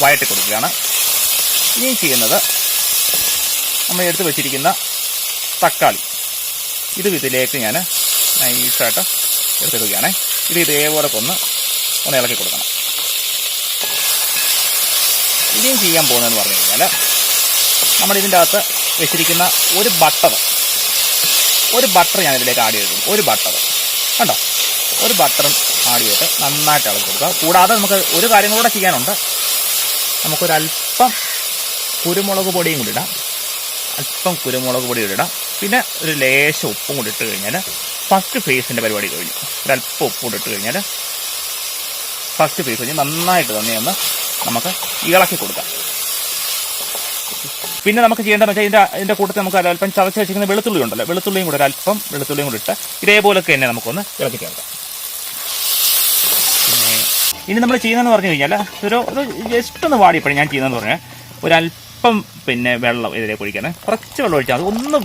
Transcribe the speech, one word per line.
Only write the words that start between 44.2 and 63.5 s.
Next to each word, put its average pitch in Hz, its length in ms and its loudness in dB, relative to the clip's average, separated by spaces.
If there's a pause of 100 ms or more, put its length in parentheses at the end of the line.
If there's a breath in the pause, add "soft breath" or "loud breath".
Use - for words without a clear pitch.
നമുക്ക് 120 240 -2 (420)
ഇളക്കി 185 280 4
കൊടുക്കാം. 92 260 -6 (2250)
പിന്നെ 214 200 4
നമുക്ക് 226 200 4
ചെയ്യേണ്ടതെന്ന് 208 280 4
വെച്ചാൽ 208 140 2
ഇതിൻ്റെ, 208 140 6 (180)
ഇതിൻ്റെ 196 180 0
കൂട്ടത്തിൽ 196 240 0
നമുക്ക് 190 160 2 (140)
അല്പം 190 240 0
ചതച്ച് 190 240 2
വെച്ചിരിക്കുന്ന 196 320 0
വെളുത്തുള്ളി 208 340 2
ഉണ്ടല്ലോ, 175 240 -2
വെളുത്തുള്ളിയും 185 380 0
കൂടെ 143 120 0
ഒരല്പം 147 380 2 (160)
വെളുത്തുള്ളിയും 143 360 -2
കൂടി 113 120 -4
ഇട്ട് - 120 -2 (320)
ഇതേപോലൊക്കെ 202 480 4
തന്നെ 135 180 2
നമുക്കൊന്ന് 117 300 -4 (200)
ഇളക്കി 123 220 -2
ചേർക്കാം. - 220 -10 (2000)
പിന്നെ - 260 2 (560)
ഇനി 208 140 2
നമ്മൾ 247 200 4
ചെയ്യുന്നതെന്ന് 233 320 4
പറഞ്ഞു 190 160 2
കഴിഞ്ഞാൽ 147 220 2 (320)
ഒരു, 220 140 2 (120)
ഒരു 269 100 -2 (300)
just 240 260 0 (100)
ഒന്ന് 277 160 4
വാടിയപ്പോഴേ 156 360 4
ഞാൻ 151 120 4
ചെയ്യുന്നതെന്ന് 131 280 0
പറഞ്ഞാൽ 113 200 -2 (460 loud breath)
ഒരല്പം 165 680 2 (320)
പിന്നെ 123 240 2 (140)
വെള്ളം 117 340 0
ഇതിലേക്ക് 107 260 -4
ഒഴിക്കാനേ, 104 260 -4 (120)